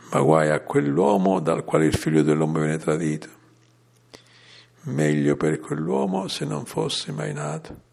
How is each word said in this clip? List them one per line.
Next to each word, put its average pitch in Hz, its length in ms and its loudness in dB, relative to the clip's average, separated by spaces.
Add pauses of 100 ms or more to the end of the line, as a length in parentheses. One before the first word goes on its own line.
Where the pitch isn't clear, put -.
(100)
Ma 143 100 0
guai 80 300 6
a - 100 2
quell'uomo 175 800 2
dal 80 240 0
quale 78 220 2
il 76 100 2
figlio 78 260 2
dell'uomo 78 380 2
viene 78 180 0
tradito. 78 500 -4 (1500)
Meglio 76 520 0
per 156 240 0
quell'uomo 185 680 -4
se - 160 -8
non 147 220 -6
fosse - 440 -6
mai 151 220 -6
nato. - 500 -10 (100)